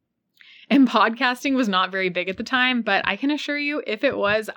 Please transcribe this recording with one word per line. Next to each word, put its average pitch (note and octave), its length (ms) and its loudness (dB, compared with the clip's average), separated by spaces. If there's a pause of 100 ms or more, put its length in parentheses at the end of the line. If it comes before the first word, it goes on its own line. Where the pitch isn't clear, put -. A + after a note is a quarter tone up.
(680)
And C4+ 180 6
podcasting B3 680 0
was B3 120 0
not F#3 220 0
very F#3+ 200 -2
big F3 180 -4
at F#3 80 -6
the A#3 80 -10
time, B3 380 0
but G3+ 240 0
I G3 100 -2
can C#4 140 -2
assure D4 280 -4
you, D4 280 -4
if G#3+ 180 -4
it B3+ 120 0
was, G#3 400 0